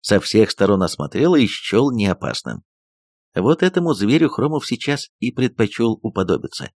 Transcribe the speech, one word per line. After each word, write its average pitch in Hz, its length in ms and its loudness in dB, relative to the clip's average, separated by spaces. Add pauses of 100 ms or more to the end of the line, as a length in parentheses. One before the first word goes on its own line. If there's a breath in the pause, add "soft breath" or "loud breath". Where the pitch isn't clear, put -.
Со 101 180 2
всех 107 300 2
сторон 98 320 2
осмотрел 98 520 0
и 127 120 4
счел 123 440 -2
неопасным. 87 720 -4 (720)
Вот 120 280 2
этому 175 320 0
зверю 107 340 2
Хромов 151 380 -4
сейчас 139 420 -4 (100)
и 120 140 -4
предпочел 117 680 0
уподобиться. 92 720 -4